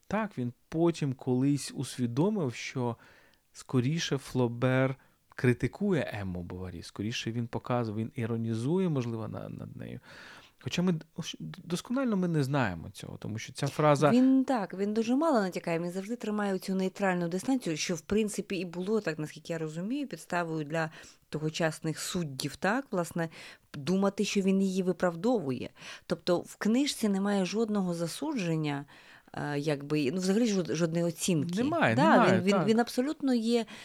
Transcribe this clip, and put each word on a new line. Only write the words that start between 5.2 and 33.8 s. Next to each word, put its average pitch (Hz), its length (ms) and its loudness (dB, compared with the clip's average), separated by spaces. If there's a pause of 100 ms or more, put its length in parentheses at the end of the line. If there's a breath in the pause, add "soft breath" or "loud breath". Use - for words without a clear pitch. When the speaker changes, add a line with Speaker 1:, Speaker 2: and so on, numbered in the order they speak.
Speaker 1:
критикує 127 840 0
Емму 95 300 -6
Боварі, 90 400 -10
скоріше 113 500 -6
він 117 140 -2
показує, 117 500 -4
він 110 180 -4
іронізує, 117 760 -2
можливо, 117 400 -2
на-, 104 200 -8
над - 280 -12
нею. 58 240 -10 (600 loud breath)
Хоча 175 220 -2
ми 185 100 2
д-, 160 120 -4 (600)
досконально 233 520 -2
ми 180 120 0
не 156 140 2
знаємо 127 480 -2
цього, - 260 -12
тому - 220 -6
що - 140 -12
ця - 140 -4
фраза 147 440 4
Speaker 2:
Він 262 340 6
так, 233 300 -2
він 202 200 -2
дуже 226 220 2
мало 294 240 4
натякає, 175 380 0
він 175 120 -2
завжди 196 260 -6
тримає 208 420 -2
цю 190 160 -4
нейтральну 190 540 0
дистанцію, 185 480 0
що, 175 180 -2
в 160 60 -4
принципі, 202 560 0
і 180 80 -4
було 185 360 -2
так, 156 180 -4
наскільки 156 340 -8
я 165 60 -2
розумію, 180 480 -4
підставою 160 580 -4
для 156 260 -2 (380 loud breath)
тогочасних 156 720 -2
суддів, 147 580 -4
так, 233 340 0
власне, 170 380 -2 (460 loud breath)
думати, 190 500 0
що 196 160 0
він 190 220 4
її 190 200 0
виправдовує. 175 880 0 (360 loud breath)
Тобто 175 320 0
в - 180 -8
книжці 233 520 2
немає 196 360 2
жодного 202 500 0
засудження, 165 880 -2 (480 loud breath)
е, 147 260 -4
якби, 147 540 0
ну, 185 80 -2
взагалі 196 260 4
жод-, 190 280 0
жодної 165 300 2
оцінки. 170 580 2
Speaker 1:
Немає, 277 320 4
Speaker 2:
Да, 302 160 6
Speaker 1:
немає, - 280 8
Speaker 2:
він, 175 60 0
він, 196 80 4
Speaker 1:
так. 180 140 2
Speaker 2:
він 220 140 6
абсолютно 262 540 0
є, 233 320 2 (180 loud breath)